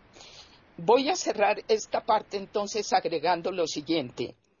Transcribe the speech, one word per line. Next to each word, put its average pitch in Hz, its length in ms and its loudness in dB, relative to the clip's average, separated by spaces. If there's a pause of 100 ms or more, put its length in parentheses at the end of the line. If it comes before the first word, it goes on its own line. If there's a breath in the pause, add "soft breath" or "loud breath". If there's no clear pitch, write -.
(760 loud breath)
Voy 240 320 4
a 359 80 0
cerrar 208 520 0
esta 214 320 0
parte 214 360 -2
entonces 202 560 -4
agregando 170 580 0
lo 175 160 0
siguiente. 143 680 -4 (260)